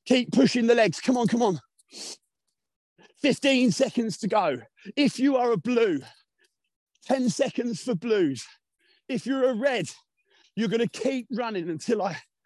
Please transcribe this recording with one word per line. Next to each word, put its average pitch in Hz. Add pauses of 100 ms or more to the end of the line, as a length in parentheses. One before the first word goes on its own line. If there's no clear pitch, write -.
Keep 247
pushing 240
the 233
legs. 220
Come 254
on, 233
come 240
on. 185 (1600)
Fifteen 262
seconds 226
to 214
go. 175 (340)
If 269
you 269
are 240
a 220
blue, 208 (1040)
ten 254
seconds 240
for 240
blues. 175 (640)
If 240
you're 262
a 247
red, 226 (680)
you're 214
gonna 226
keep 254
running 214
until 190
I 180 (300)